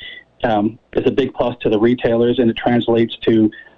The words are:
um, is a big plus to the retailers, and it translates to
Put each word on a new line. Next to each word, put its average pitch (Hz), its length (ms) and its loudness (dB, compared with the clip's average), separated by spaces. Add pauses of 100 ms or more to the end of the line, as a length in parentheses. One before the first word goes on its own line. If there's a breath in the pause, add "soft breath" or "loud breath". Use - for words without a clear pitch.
(440 loud breath)
um, 110 340 -2 (160)
is - 120 0
a 127 60 2
big 127 220 -2
plus 123 260 -4
to - 80 -2
the 107 100 2
retailers, 120 600 0
and 120 120 2
it 110 60 -2
translates 117 640 0
to 110 320 2 (280 loud breath)